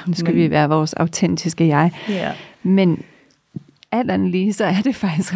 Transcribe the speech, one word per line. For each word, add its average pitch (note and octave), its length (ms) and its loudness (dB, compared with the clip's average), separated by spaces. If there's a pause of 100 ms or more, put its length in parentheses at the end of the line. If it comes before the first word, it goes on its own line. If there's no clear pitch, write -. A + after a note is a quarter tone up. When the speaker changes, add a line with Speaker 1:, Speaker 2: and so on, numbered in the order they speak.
Speaker 1:
nu E3+ 80 -2
skal E3+ 200 -2
Speaker 2:
men E3+ 80 4
Speaker 1:
vi D#3 80 2
være D3+ 180 2
vores D#3 240 2
autentiske E3 760 0
jeg. D#3 240 4 (160)
Speaker 2:
Ja. E3+ 240 -4 (300)
Speaker 1:
Men F#3 400 2 (880)
alt A#3+ 180 -2
andet F#3 200 0
lige, F#3 220 0
så G#3 120 -2
er F#3 200 0
det B3+ 120 -2
faktisk F3+ 400 -4